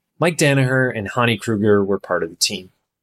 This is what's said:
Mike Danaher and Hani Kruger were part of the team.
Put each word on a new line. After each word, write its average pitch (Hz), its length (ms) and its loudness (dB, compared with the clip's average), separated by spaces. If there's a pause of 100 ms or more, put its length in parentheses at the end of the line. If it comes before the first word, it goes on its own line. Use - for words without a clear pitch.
(200)
Mike 160 180 0
Danaher 131 580 2
and 101 140 -6
Hani 117 320 0
Kruger 104 420 2
were 98 140 -2
part 90 240 -4
of 82 80 -6
the 87 60 -18
team. 92 340 -6 (340)